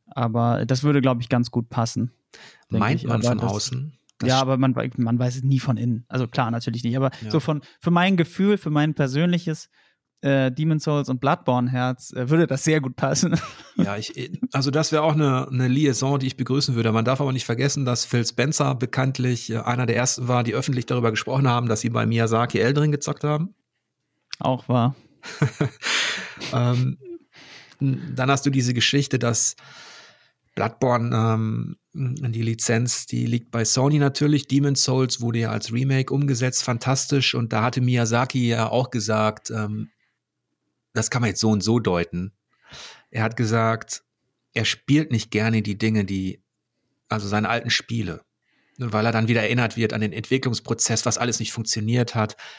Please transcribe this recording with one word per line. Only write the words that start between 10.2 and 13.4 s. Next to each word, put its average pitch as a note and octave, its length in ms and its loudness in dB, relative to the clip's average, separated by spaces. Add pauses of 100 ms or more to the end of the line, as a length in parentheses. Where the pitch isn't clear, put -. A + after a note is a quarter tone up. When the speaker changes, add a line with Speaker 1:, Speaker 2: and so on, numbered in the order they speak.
Speaker 1:
äh, C3+ 320 2
Demon's D#3 320 0
Souls D3 240 0
und B2+ 120 -2
Bloodborne B2+ 500 0
Herz, B2+ 420 -4
äh, B2+ 180 -4
würde E3 160 6
das C3+ 160 -2
sehr D#3 180 2
gut C3 160 -6
passen. D3 380 0
<laughs> - 120 0 (300)